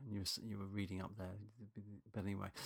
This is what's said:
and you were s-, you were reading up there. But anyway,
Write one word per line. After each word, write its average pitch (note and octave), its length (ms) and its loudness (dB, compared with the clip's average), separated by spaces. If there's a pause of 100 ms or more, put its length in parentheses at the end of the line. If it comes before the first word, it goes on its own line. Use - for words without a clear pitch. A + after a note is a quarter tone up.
and C3 140 -2
you G#2 60 4
were F#2 40 2
s-, - 180 4
you G#2+ 160 0
were G2 80 0
reading G2 360 2
up F#2+ 160 -2
there. F#2+ 180 -2 (760)
But G2+ 120 2
anyway, G2 260 2 (160)